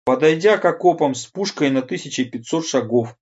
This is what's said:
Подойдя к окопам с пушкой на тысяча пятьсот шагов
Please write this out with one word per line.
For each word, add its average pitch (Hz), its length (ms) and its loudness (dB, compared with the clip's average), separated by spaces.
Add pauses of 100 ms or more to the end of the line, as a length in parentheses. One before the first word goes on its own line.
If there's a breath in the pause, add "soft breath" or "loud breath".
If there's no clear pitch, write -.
Подойдя 185 540 4
к - 80 0
окопам 165 480 2
с - 100 -10
пушкой 185 460 -4
на 135 100 0
тысяча 131 460 -6
пятьсот 123 400 -6
шагов 117 560 -2